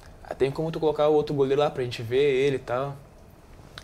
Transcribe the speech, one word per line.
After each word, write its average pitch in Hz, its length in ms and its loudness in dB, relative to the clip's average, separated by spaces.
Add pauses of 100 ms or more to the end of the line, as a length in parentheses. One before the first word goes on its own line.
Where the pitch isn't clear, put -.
(220)
"Ah, - 120 -10
tem 131 160 0
como 160 200 -4
tu 165 80 -6
colocar 151 300 2
o 156 60 4
outro 147 200 2
goleiro 139 280 2
lá 151 80 2
pra 135 120 -6
gente 123 200 -6
ver 123 200 0
ele 139 340 2
e - 20 -2
tal?" 131 360 -4 (880)